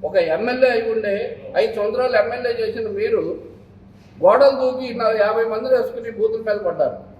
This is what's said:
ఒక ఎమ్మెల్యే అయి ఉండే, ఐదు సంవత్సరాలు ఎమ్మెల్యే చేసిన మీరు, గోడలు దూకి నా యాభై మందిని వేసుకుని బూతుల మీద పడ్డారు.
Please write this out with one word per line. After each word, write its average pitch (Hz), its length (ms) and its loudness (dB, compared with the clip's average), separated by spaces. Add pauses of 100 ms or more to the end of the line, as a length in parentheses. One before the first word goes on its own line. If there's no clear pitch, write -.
ఒక 156 100 -4
ఎమ్మెల్యే 220 540 2
అయి 226 220 0
ఉండే, 214 640 -4
ఐదు 220 180 0
సంవత్సరాలు 226 400 0
ఎమ్మెల్యే 247 360 0
చేసిన 226 380 -4
మీరు, 196 600 -2 (720)
గోడలు 254 260 8
దూకి 254 440 -2
నా 233 160 -4
యాభై 220 340 2
మందిని 233 320 0
వేసుకుని - 360 -4
బూతుల 220 260 -2
మీద 214 200 -2
పడ్డారు. 151 400 -2 (220)